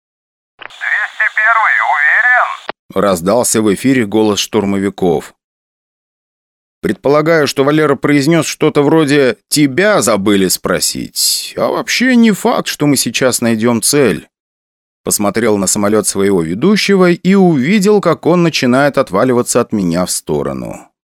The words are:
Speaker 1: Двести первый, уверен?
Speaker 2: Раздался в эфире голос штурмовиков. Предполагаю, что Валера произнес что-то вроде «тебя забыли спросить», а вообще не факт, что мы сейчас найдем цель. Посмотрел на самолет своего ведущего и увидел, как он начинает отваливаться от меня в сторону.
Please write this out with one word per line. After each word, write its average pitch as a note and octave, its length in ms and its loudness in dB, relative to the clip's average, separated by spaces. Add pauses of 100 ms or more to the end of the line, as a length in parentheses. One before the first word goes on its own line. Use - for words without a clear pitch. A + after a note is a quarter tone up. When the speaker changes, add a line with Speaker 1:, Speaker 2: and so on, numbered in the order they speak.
(580)
Speaker 1:
Двести - 680 -6 (100)
первый, G#3+ 380 0 (200)
уверен? E3+ 1120 -2
Speaker 2:
Раздался G2+ 560 0
в G#2+ 120 2
эфире B2+ 300 0
голос G#2 360 0
штурмовиков. G2 960 -2 (1500)
Предполагаю, D3+ 640 0
что C3+ 180 -2
Валера D3+ 300 2
произнес D3 520 0
что-то - 360 0
вроде C#3+ 560 2 (100)
«тебя D3+ 540 2
забыли G2+ 460 2
спросить», - 1080 -4
а - 120 -2
вообще B3 460 -2
не A#3 180 4
факт, - 340 -2
что - 200 -4
мы C#3+ 100 2
сейчас B2 440 -2
найдем A#2 400 0
цель. A2 480 0 (760)
Посмотрел G#2 560 -2
на G2 80 -2
самолет G#2 400 0
своего G2 340 0
ведущего F3+ 680 0
и F3+ 240 0
увидел, F#3+ 680 2
как - 240 -2
он F3 180 2
начинает C#3 540 0
отваливаться B2 640 0
от A2+ 100 -4
меня F2+ 360 -2
в - 40 -12
сторону. C2 800 -6 (140)